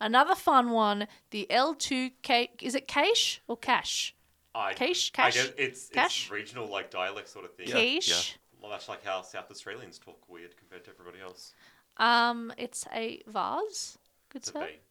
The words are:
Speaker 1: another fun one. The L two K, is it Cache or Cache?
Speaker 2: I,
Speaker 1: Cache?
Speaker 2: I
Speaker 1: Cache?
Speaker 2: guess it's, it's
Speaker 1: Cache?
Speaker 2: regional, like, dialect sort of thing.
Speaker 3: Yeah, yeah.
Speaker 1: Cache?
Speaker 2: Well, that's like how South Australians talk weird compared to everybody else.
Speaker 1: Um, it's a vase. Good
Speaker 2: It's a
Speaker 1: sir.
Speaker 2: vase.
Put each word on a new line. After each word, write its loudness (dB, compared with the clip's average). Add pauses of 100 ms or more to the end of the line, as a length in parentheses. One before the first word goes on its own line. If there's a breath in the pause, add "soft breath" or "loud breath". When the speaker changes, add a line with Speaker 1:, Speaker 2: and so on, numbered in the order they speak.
Speaker 1:
another 6
fun 6
one. 2 (240 soft breath)
The -4
L 4
two -2 (120)
K, 2 (120)
is -2
it -2
Cache 2
or -6
Cache? -2 (400)
Speaker 2:
I, -2
Speaker 1:
Cache? 0
Speaker 2:
I -14
Speaker 1:
Cache? 4
Speaker 2:
guess 4 (120)
it's, -
it's -4
Speaker 1:
Cache? 0
Speaker 2:
regional, -8
like, -6
dialect -4
sort -16
of -18
thing. -12
Speaker 3:
Yeah, 0
yeah. 2
Speaker 1:
Cache? 0 (220)
Speaker 2:
Well, -14
that's -10
like -10
how -2
South -14
Australians -14
talk -20
weird -18
compared -20
to -20
everybody -20
else. -16 (460 soft breath)
Speaker 1:
Um, 2
it's -10
a -6
vase. -4 (320)
Good -14
Speaker 2:
It's -8
a -16
Speaker 1:
sir. -8
Speaker 2:
vase. -10 (120)